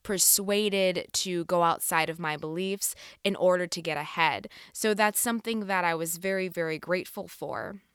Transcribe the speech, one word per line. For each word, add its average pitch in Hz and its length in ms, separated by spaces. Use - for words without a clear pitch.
persuaded 196 1080
to 175 340
go 175 160
outside 165 480
of 165 80
my 156 180
beliefs 175 580
in 202 120
order 180 300
to 170 160
get 156 140
ahead. 151 520
So 214 220
that's 208 260
something 226 460
that 185 180
I 170 100
was 165 240
very, 190 300
very 165 300
grateful 180 500
for. 143 520